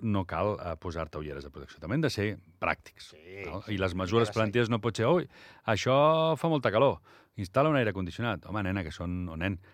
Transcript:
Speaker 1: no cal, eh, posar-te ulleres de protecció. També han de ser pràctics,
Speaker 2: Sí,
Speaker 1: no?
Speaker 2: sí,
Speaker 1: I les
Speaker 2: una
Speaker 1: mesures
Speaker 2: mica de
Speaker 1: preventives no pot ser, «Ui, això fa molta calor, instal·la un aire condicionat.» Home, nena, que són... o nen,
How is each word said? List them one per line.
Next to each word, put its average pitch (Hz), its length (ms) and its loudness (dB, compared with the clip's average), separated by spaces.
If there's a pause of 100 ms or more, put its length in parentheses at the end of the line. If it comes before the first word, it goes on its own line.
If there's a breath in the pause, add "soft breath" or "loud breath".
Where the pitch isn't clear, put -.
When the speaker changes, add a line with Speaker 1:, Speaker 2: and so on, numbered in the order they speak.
Speaker 1:
no 101 240 0
cal, 92 320 -2
eh, 85 240 -8
posar-te 78 380 -6
ulleres 71 260 -8
de 71 60 -16
protecció. 69 300 -18
També 90 160 -4
han 165 40 0
de 147 80 2
ser 104 300 -2 (200)
pràctics, - 540 -4
Speaker 2:
Sí, 90 320 -16
Speaker 1:
no? 90 160 -8
Speaker 2:
sí, 107 140 -6
Speaker 1:
I - 20 0
les 92 160 2
Speaker 2:
una 92 120 -2
Speaker 1:
mesures 107 240 4
Speaker 2:
mica 104 40 -6
de 113 60 -2
Speaker 1:
preventives 110 320 2
no 117 100 0
pot 113 160 -4
ser, 113 100 0
«Ui, 170 220 2 (380 loud breath)
això 151 720 4
fa 165 100 0
molta 135 240 2
calor, 120 240 4 (400 soft breath)
instal·la 127 320 2
un 151 80 2
aire 110 160 2
condicionat.» 95 540 -4
Home, 107 160 -4
nena, 95 200 0
que 78 80 -6
són... 90 380 -4
o 80 80 -10
nen, 90 240 -2 (140)